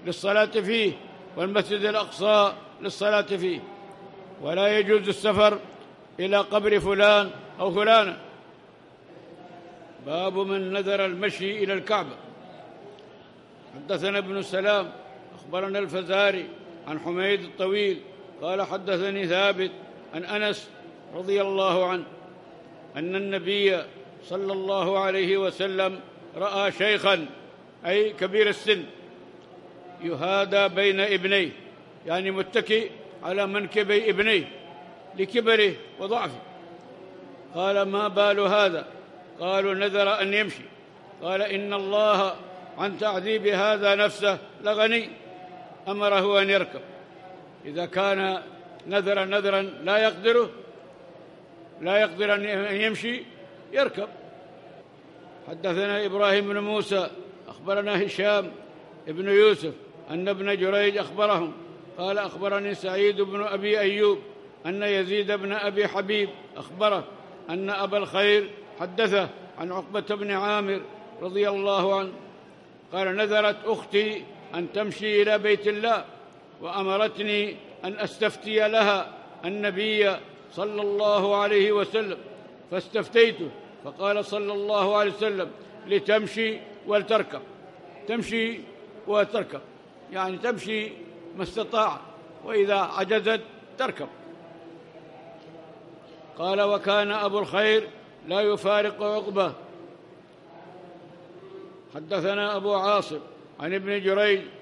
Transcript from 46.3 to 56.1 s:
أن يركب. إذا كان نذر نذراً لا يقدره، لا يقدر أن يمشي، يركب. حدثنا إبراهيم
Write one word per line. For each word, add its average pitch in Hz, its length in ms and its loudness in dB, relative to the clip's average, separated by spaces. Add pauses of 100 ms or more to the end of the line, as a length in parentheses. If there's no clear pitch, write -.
أن 196 80 2
يركب. 190 300 2 (840)
إذا 156 220 -6
كان 190 560 0 (440)
نذر 196 380 0
نذراً 196 380 2
لا 185 360 0
يقدره، 220 520 4 (1300)
لا 180 160 0
يقدر 202 380 2
أن 202 100 -2 (360)
يمشي، 226 420 -2 (500)
يركب. 240 360 0 (1400)
حدثنا 196 580 -2
إبراهيم 202 420 4